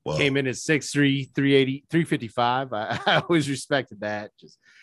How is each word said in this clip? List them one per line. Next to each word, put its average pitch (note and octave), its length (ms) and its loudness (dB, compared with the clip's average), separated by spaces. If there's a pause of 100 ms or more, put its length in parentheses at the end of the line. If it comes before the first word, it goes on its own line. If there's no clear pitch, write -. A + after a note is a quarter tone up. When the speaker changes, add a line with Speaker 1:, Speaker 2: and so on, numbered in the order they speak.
Speaker 1:
Whoa. - 140 -4
Speaker 2:
Came C#3+ 200 2
in C#3 100 0
at A#2+ 80 -4
six - 360 -2
three, C#3 340 2 (100)
three C#3 200 2
eighty, C3+ 340 2
three D#3+ 160 2
fifty-five. B2 680 -2
I, A2 300 -4
<laughs> - 40 -12
I F#3+ 140 4
always D3 300 0
respected B2+ 520 -4
that. G#2 380 -8
Just D#2+ 180 -20 (260)